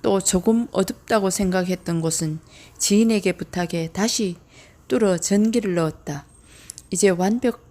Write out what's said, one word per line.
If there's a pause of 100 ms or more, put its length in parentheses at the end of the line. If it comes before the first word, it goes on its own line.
또
조금
어둡다고
생각했던
곳은 (400)
지인에게
부탁해
다시 (500)
뚫어
전기를
넣었다. (640)
이제
완벽하다. (100)